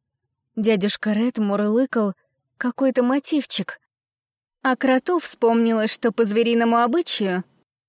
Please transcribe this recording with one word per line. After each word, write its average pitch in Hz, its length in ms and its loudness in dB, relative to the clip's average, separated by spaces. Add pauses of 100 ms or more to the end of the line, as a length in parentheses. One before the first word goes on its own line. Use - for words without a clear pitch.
(560)
Дядюшка 208 560 0
Ред 233 260 0
мурлыкал 208 760 0 (440)
какой-то 254 460 0
мотивчик, 269 760 -2 (840)
а 262 140 0
кроту 262 440 0
вспомнилось, 226 720 0
что 233 200 -2
по 233 120 0
звериному 233 540 2
обычаю 233 640 0 (460)